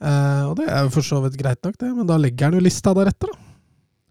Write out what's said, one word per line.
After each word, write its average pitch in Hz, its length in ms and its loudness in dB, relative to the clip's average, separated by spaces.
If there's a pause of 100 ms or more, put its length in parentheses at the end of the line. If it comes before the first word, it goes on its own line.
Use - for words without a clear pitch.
Eh, 143 480 0
og 165 100 -4
det 311 100 -2
er 139 160 0
jo 131 80 0
for 147 140 0
så 143 160 -2
vidt 135 160 -2
greit 135 240 -2
nok, 196 160 -6
det, 247 160 -4
men 226 140 -2
da 165 100 2
legger 139 320 2
han 180 80 2
jo 180 60 4
lista 190 280 2
deretter, 196 380 0
da. - 160 -16 (640)